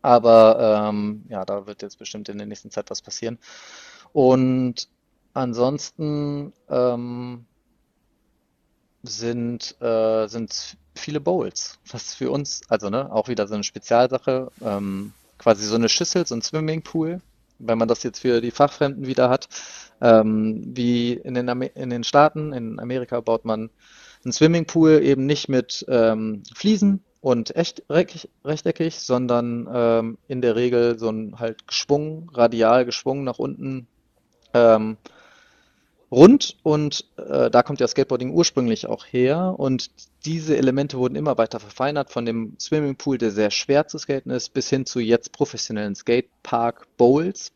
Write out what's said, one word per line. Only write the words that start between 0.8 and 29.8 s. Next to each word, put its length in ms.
ähm, 380
ja, 160
da 220
wird 160
jetzt 160
bestimmt 300
in 100
der 80
nächsten 240
Zeit 200
was 120
passieren. 360
Und 760
ansonsten, 1200
ähm, 760
sind, 760
äh, 480
sind 480
viele 260
Bowls, 580
was 240
für 160
uns, 380
also, 220
ne, 220
auch 160
wieder 180
so 80
eine 100
Spezialsache, 880
ähm, 500
quasi 260
so 100
eine 140
Schüssel, 380
so 80
ein 80
Swimmingpool, 800
wenn 200
man 100
das 140
jetzt 180
für 200
die 100
Fachfremden 560
wieder 220
hat, 200
ähm, 640
wie 360
in 220
den 140
Amer-, 280
in 140
den 140
Staaten, 480
in 280
Amerika 400
baut 240
man 260
einen 80
Swimmingpool 680
eben 240
nicht 220
mit, 400
ähm, 540
Fliesen 480
und 360
echt 340
reck-, 380
rechteckig, 560
sondern, 720
ähm, 460